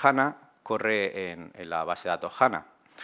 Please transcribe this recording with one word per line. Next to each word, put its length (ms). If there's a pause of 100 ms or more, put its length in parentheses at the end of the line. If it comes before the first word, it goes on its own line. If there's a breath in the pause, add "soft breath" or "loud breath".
hana 340 (260)
corre 720
en, 220
en 160
la 140
base 240
de 20
datos 300
hana. 260 (380 loud breath)